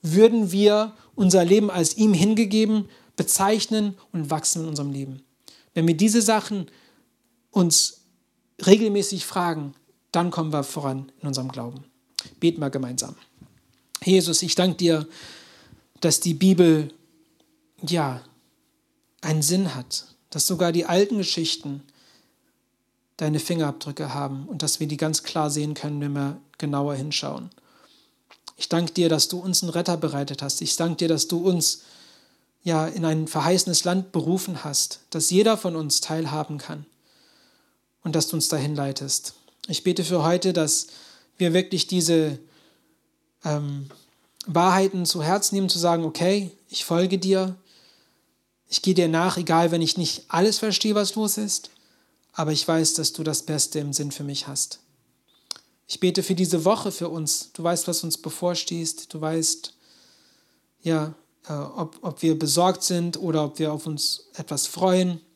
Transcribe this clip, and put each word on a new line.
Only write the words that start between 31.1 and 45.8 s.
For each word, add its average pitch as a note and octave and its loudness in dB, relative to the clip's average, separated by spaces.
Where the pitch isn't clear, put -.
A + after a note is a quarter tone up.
du E3+ -2
uns, F3+ 0
ja, D#3+ 0
in E3 -4
ein D#3+ 0
verheißenes E3+ 0
Land F#3 -2
berufen F3 -2
hast, - -4
dass - -2
jeder G#3 4
von F3 -4
uns D3+ -2
teilhaben D#3 -6
kann D3 -12
und D#3+ -6
dass D3+ 0
du E3 -4
uns D3+ 0
dahin D3 -2
leitest. C#3 -6
Ich - -6
bete F3+ 0
für E3 0
heute, F3+ 2
dass D#3 0
wir E3+ 2
wirklich F#3 0
diese, D#3+ 2
ähm, C#3+ -4
Wahrheiten F3+ 2
zu E3 -2
Herzen G3 0
nehmen, F#3+ 0
zu F3+ 0
sagen, E3+ 2